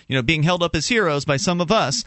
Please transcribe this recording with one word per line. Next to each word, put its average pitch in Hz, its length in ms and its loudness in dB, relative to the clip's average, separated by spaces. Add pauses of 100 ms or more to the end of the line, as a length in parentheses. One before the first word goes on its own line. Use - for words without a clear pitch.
you 131 80 -2
know, 131 40 0
being 156 220 0
held 175 200 2
up 170 120 -2
as 156 140 -2
heroes 170 340 0
by 143 140 0
some 175 240 0
of 170 100 0
us, 156 360 0